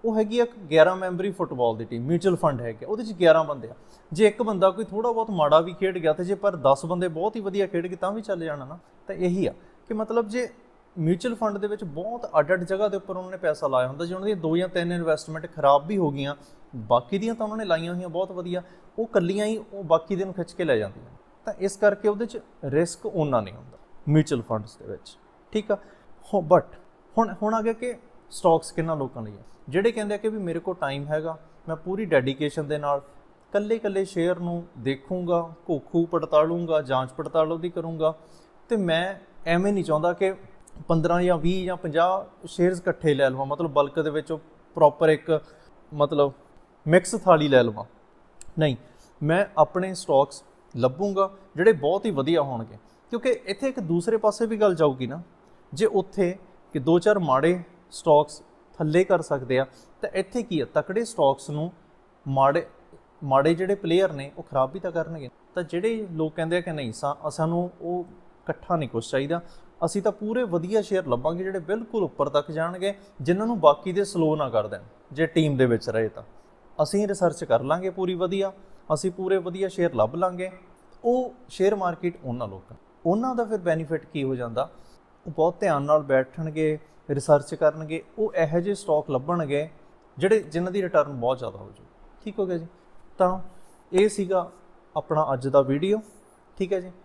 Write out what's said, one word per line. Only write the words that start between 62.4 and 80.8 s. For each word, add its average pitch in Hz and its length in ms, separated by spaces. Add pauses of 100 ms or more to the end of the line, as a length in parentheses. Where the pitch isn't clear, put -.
ਮਾੜੇ 139 300
ਜਿਹੜੇ 185 220
ਪਲੇਅਰ 175 360
ਨੇ 139 260
ਉਹ 165 60
ਖਰਾਬ - 280
ਵੀ 185 80
ਤਾਂ 175 120
ਕਰਨਗੇ। 160 380 (260)
ਤਾਂ 175 80
ਜਿਹੜੇ 208 480
ਲੋਕ 156 220
ਕਹਿੰਦੇ 165 240
ਆ 175 40
ਕਿ 170 100
ਨਹੀਂ 135 220
ਸਾ-, 147 360
ਸਾਨੂੰ 170 420 (100)
ਉਹ 175 240 (380)
ਇਕੱਠਾ - 320
ਨਹੀਂ 147 140
ਕੁਛ - 220
ਚਾਹੀਦਾ, 143 300 (440)
ਅਸੀਂ 196 160
ਤਾਂ 202 100
ਪੂਰੇ 214 320
ਵਧੀਆ 180 380
ਸ਼ੇਅਰ 185 260
ਲੱਭਾਂਗੇ 156 360
ਜਿਹੜੇ 190 160
ਬਿਲਕੁਲ 214 440
ਉੱਪਰ 175 260
ਤੱਕ 143 220
ਜਾਣਗੇ, 175 420 (280)
ਜਿਨ੍ਹਾਂ 185 260
ਨੂੰ 233 120
ਬਾਕੀ 160 320
ਦੇ 196 120
ਸਲੋ 160 320
ਨਾ 143 140
ਕਰ 107 180
ਦੇਣ। 98 140 (300)
ਜੇ 156 140
ਟੀਮ 156 320
ਦੇ 131 80
ਵਿੱਚ 117 240
ਰਹੇ 110 200
ਤਾਂ - 140 (600)
ਅਸੀਂ 202 240
ਰਿਸਰਚ 180 360
ਕਰ 117 200
ਲਾਂਗੇ 175 260
ਪੂਰੀ 185 260
ਵਧੀਆ, 190 380 (400)
ਅਸੀਂ 175 180
ਪੂਰੇ 190 260
ਵਧੀਆ 185 300
ਸ਼ੇਅਰ 175 260
ਲੱਭ 113 220
ਲਾਂਗੇ। 180 360 (520)